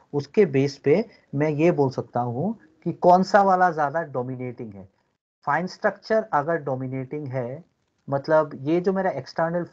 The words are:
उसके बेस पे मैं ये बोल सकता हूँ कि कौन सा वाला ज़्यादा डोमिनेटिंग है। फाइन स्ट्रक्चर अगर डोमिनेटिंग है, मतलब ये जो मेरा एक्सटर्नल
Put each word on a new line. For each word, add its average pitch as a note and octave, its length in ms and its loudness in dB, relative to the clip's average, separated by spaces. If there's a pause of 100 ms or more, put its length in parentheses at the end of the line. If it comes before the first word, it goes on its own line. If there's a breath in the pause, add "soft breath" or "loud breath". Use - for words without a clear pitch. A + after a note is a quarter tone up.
(140 loud breath)
उसके D3 320 2
बेस C#3 400 0
पे E3 180 4 (320 soft breath)
मैं D3+ 140 0
ये D#3 300 4
बोल C3+ 120 4
सकता B2 280 -6
हूँ B2 340 -4 (300 soft breath)
कि E3+ 100 -4 (120)
कौन F3+ 180 6
सा G3+ 200 4
वाला F#3 280 4
ज़्यादा D3+ 300 -2 (120)
डोमिनेटिंग B2 600 -8
है। G2 140 -18 (600)
फाइन D#3+ 200 0
स्ट्रक्चर G#3+ 560 -2 (100)
अगर D3+ 300 0
डोमिनेटिंग C3 640 -6
है, C3 360 -8 (440)
मतलब D3 440 2 (160)
ये E3 140 2
जो F#3+ 120 0
मेरा F#3+ 180 -2 (100)
एक्सटर्नल E3+ 520 -4